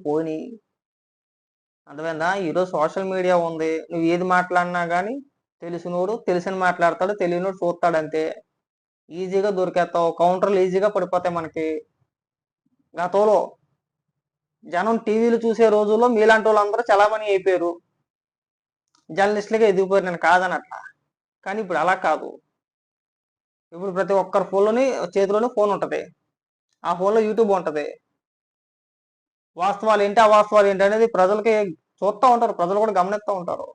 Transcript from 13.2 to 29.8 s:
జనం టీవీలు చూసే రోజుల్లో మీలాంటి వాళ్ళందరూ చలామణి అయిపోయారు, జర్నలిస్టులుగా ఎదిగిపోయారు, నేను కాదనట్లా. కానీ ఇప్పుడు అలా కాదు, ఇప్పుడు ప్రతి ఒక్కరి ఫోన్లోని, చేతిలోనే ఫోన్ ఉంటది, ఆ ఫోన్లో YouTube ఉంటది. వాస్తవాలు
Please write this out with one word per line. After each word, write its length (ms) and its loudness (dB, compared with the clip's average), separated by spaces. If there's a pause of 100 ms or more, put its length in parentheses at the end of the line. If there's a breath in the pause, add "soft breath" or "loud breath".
జనం 320 -2 (100)
టీవీలు 320 2
చూసే 320 2
రోజుల్లో 460 2
మీలాంటి 340 4
వాళ్ళందరూ 400 2
చలామణి 420 2
అయిపోయారు, 380 0 (1400)
జర్నలిస్టులుగా 580 0
ఎదిగిపోయారు, 400 2
నేను 180 -6
కాదనట్లా. 540 0 (680)
కానీ 160 -8
ఇప్పుడు 220 -4
అలా 120 2 (120)
కాదు, 220 -2 (1400)
ఇప్పుడు 180 -10
ప్రతి 220 -2
ఒక్కరి 380 0
ఫోన్లోని, 340 2 (300)
చేతిలోనే 400 0
ఫోన్ 160 2
ఉంటది, 300 -4 (800)
ఆ 160 -4
ఫోన్లో 220 2
YouTube 380 2
ఉంటది. 280 -6 (1700)
వాస్తవాలు 460 0